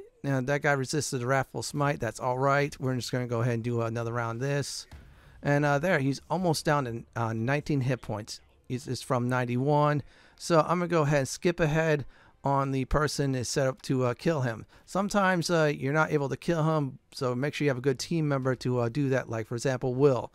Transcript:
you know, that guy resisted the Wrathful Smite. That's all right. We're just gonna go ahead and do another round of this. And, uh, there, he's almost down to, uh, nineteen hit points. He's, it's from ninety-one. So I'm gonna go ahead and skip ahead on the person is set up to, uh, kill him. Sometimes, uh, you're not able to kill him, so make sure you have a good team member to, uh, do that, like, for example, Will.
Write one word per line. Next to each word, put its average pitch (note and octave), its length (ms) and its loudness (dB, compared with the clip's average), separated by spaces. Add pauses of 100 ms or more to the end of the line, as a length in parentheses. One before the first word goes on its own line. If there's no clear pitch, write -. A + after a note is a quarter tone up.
(240)
you C#3+ 60 -2
know, C3+ 120 2
that C#3 200 0
guy D3 120 4
resisted B2+ 480 -2
the A#2+ 40 -4
Wrathful C3 380 0
Smite. C#3+ 360 -2
That's A2 200 -6
all B2+ 180 -2
right. C#3 420 0
We're C3 160 0
just A#2+ 160 -4
gonna B2 140 -2
go A#2 160 -2
ahead A#2+ 140 2
and A2+ 80 -4
do A#2+ 180 0
another A2+ 320 -4
round A#2 300 -4
of C3+ 40 -2
this. C#3+ 380 -4 (560)
And, C#3+ 220 2
uh, C#3+ 160 4
there, E3+ 200 2
he's C3+ 200 0 (100)
almost E3+ 360 0
down D3 180 2
to, A#2 200 -6 (120)
uh, A#2 160 -2
nineteen C#3 480 0
hit B2+ 220 -2
points. G#2+ 400 -10 (260)
He's, B2+ 220 -6
it's A#2+ 120 -6
from B2 280 0
ninety-one. C3+ 760 2 (340)
So E3 220 4
I'm D#3+ 200 2
gonna F3 100 -2
go E3 140 4
ahead C#3+ 160 4
and C3 100 -2
skip - 320 -2
ahead D3+ 440 2 (380)
on C#3 280 0
the C3+ 140 0
person C#3+ 500 0
is B2 120 -4
set C#3 200 0
up - 160 -4
to, C3 200 0
uh, B2 100 0
kill D#3 280 0
him. A2+ 240 -4 (200)
Sometimes, F#3 640 0
uh, D#3+ 240 4
you're C#3+ 200 -2
not D#3 180 2
able C#3+ 160 2
to C3 80 -2
kill E3 280 -2
him, D#3 360 0 (140)
so B2+ 220 -2
make C#3 180 -2
sure - 100 -4
you C#3+ 60 4
have B2+ 80 0
a B2+ 40 -8
good C3+ 180 0
team D#3+ 280 -2
member C3+ 280 0
to, B2 240 -2
uh, A#2 100 0
do C#3 200 -2
that, C3 200 0
like, A2+ 180 -6
for B2 80 -8
example, B2+ 380 -2
Will. B2+ 420 4